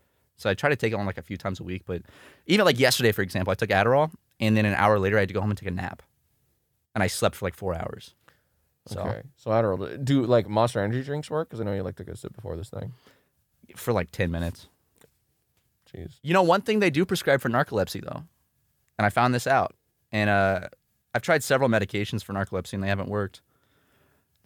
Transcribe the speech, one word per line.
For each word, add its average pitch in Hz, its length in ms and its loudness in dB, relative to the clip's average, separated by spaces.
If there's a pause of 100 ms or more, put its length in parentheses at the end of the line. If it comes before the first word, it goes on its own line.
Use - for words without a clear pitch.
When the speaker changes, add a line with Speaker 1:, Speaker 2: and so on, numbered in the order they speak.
(360)
Speaker 1:
So - 140 -2
I 95 40 2
try 147 140 -2
to 147 80 0
take 113 160 -2
it 110 40 -4
on, 101 100 -4
like, 95 120 -6
a - 40 -14
few 98 160 -10
times 95 220 -8
a - 20 -12
week. 90 240 -8
But 87 160 -6 (440)
even, 196 200 4
like, 131 140 4
yesterday, 120 320 4
for 101 100 0
example, 95 300 -2
I - 20 2
took 104 160 -2
Adderall, 123 420 4 (280)
and 110 160 2
then 107 100 2
an 101 80 0
hour 104 240 4
later 98 180 2
I 104 40 4
had 95 80 2
to 90 60 -8
go 98 60 -2
home 104 100 -2
and 98 80 -2
take 95 100 -10
a - 40 -4
nap. 90 300 -8 (920)
And 107 60 0
I 92 40 2
slept - 300 -2
for, - 100 -10
like, 87 80 -4
four 92 220 -6
hours. - 380 -12 (720)
So - 140 -10
Speaker 2:
Okay. 95 220 -6 (140)
So - 140 -8
Adderall. 101 540 0
Do, 135 200 4
like, 110 240 4
Monster 110 320 2
Energy 113 220 -2
drinks 143 280 -8
work? 156 200 -4
'Cause 113 100 -10
I 110 40 -4
know 101 100 -2
you 98 80 -4
like 95 140 -8
to 95 80 -14
go 85 100 -12
sit - 200 -14
before 90 220 -10
this 87 140 -12
thing. - 220 -10 (840)
Speaker 1:
For, - 180 -4
like, 92 200 -2
ten 90 180 -2
minutes. 85 380 -6 (1200)
Speaker 2:
Jeez. - 300 -14
Speaker 1:
You 147 120 -2
know, 190 80 6
one 180 200 4
thing 214 180 0
they 190 100 4
do 147 140 2
prescribe 151 360 2
for - 80 -4
narcolepsy, 113 540 0
though, - 220 -12 (720)
and 107 80 2
I 101 40 4
found 123 240 2
this 123 120 -2
out, 127 280 2 (380)
and, 107 180 2
uh, 95 380 2 (460)
I've 120 80 -2
tried 160 200 2
several 135 280 2
medications 104 520 0
for - 100 -12
narcolepsy, 98 420 -4
and 98 80 -4
they 95 60 -4
haven't 98 200 -2
worked. 101 320 -6 (1040)